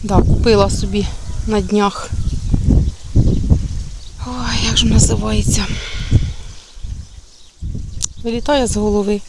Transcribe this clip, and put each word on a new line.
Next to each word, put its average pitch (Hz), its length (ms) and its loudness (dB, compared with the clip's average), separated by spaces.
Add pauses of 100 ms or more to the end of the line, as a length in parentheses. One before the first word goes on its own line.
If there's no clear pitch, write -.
Да, 190 160 4
купила 202 480 4
собі 196 360 -2 (400)
на 214 140 0
днях. 202 500 0 (2250)
Ой, 247 400 -2
як 226 100 0
ж 233 100 2
називається? 214 800 2 (2500)
Вилітає 240 440 0
з 208 100 -2
голови. 208 520 0